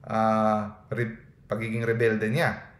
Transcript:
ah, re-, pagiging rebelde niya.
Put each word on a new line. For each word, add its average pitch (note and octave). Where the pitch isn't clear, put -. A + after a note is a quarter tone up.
ah, A2
re-, A2
pagiging A2+
rebelde A2
niya. C#3